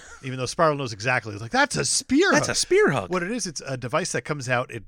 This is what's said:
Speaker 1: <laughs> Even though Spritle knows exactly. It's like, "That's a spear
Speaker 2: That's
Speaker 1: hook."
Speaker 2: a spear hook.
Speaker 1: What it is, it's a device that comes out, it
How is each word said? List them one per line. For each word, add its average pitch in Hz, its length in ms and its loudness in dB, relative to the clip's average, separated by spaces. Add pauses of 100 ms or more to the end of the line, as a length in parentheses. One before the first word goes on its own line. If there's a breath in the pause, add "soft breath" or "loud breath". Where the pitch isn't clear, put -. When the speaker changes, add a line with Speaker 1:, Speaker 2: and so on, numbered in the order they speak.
Speaker 1:
<laughs> - 160 -20
Even 127 160 -8
though 127 60 -4
Spritle 151 320 2
knows 135 160 -6
exactly. 113 400 -2
It's 101 100 -10
like, 113 80 -12
"That's 269 260 2
a 143 80 -2
spear 302 480 2
Speaker 2:
That's 139 140 4
Speaker 1:
hook." 117 100 -2
Speaker 2:
a - 20 2
spear 381 320 4
hook. 110 200 -2
Speaker 1:
What 180 120 0
it 180 80 -4
is, 240 160 -4
it's 165 200 -10
a 135 100 -6
device 131 360 -2
that 139 100 -2
comes 143 260 -6
out, 127 220 0
it 110 180 -12